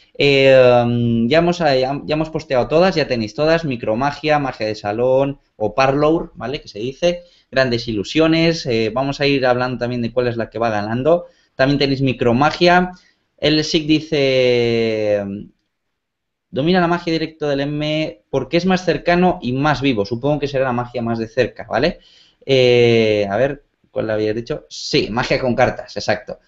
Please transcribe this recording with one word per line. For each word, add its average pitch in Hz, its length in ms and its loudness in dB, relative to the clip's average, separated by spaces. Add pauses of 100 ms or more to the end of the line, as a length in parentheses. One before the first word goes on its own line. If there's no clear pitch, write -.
(160)
Eh, 123 1120 4
ya 147 120 2
hemos, 175 200 0
ya, 151 160 0
ya 135 400 -2
hemos 156 160 -4
posteado 127 380 -2
todas, 170 260 2
ya 151 140 0
tenéis 113 260 -4
todas, 160 300 0
micromagia, 135 720 -2
magia 127 280 -4
de 107 100 -4
salón 131 640 0 (160)
o 107 180 -4
parlour, 147 600 2
¿vale? 120 260 -10
Que - 80 -20
se 101 100 -16
dice, 170 460 -4 (260)
grandes 123 380 0
ilusiones, 160 800 0
eh, 113 280 0
vamos 139 260 -4
a 143 60 0
ir 139 200 2
hablando 123 320 0
también 120 240 -4
de 113 100 -6
cuál 123 160 0
es 113 80 -4
la 113 140 -6
que 110 100 -8
va 117 100 0
ganando. 123 540 0 (320)
También 143 220 2
tenéis 139 220 0
micromagia. 147 920 2 (460)
El 151 260 0
Sig 156 220 -2
dice, 120 1400 0 (1300)
Domina 170 300 0
la 165 80 2
magia 170 240 -2
directo 160 360 -4
del 139 120 0
M 151 680 -4
porque 135 280 -4
es 175 100 0
más 185 180 0
cercano 175 560 0
y 123 120 -4
más 139 280 0
vivo. 123 240 0
Supongo 135 360 -2
que 139 80 -4
será 135 160 -2
la 127 80 -2
magia 120 280 -6
más 113 180 -2
de 113 100 -6
cerca, - 400 -4
¿vale? 131 320 -2 (440)
Eh, 117 840 4
a 98 60 -2
ver, 139 280 -2 (260)
¿cuál 110 180 -6
le 110 60 -2
había 107 200 -2
dicho? 120 340 -8
Sí, - 420 -4
magia 127 300 -2
con 123 140 -2
cartas, - 420 -2
exacto. - 520 -6